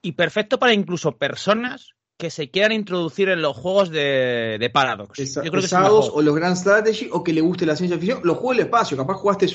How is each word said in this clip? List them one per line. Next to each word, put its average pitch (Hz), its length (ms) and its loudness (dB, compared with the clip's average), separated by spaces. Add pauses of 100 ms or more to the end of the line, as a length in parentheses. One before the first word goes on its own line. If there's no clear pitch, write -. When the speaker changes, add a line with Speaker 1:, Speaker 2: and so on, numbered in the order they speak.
Speaker 1:
Y 180 120 -8
perfecto 208 460 -2
para 240 160 4
incluso 175 420 -2
personas 214 760 -4 (260)
que 170 120 -8
se 151 200 -8
quieran 208 220 2
introducir 185 580 -2
en 180 100 0
los 147 160 -2
juegos 190 340 0
de, 127 680 0
de 120 100 -2
Paradox. 120 480 0
Speaker 2:
Esa-, 139 240 -6
Speaker 1:
Yo 160 80 -6
creo 190 120 0
que 185 40 -2
es 175 60 -4
Speaker 2:
pesados, 196 360 6
Speaker 1:
mejor. 151 120 -2
Speaker 2:
o - 20 4
los 151 140 4
Grand 175 200 0
Strategy, 208 540 2
o 165 140 -4
que 170 80 -2
le 160 80 0
guste 175 240 0
la 156 100 0
ciencia 175 240 -2
ficción. 208 240 -2
Los 165 140 2
juegos 247 220 -2
del 170 80 2
espacio, 214 320 0
capaz 143 160 -4
jugaste 196 400 0